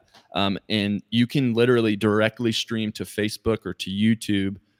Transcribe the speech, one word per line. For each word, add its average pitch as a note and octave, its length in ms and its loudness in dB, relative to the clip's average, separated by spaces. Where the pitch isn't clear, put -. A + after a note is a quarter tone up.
Um, G2 340 -2
and G2+ 340 -2
you A#2 160 2
can B2+ 260 0
literally A#2 420 4
directly G#2+ 560 2
stream A2 420 -4
to G#2+ 120 -10
Facebook G#2+ 600 -4
or F2+ 100 -6
to - 140 -10
YouTube G2+ 680 0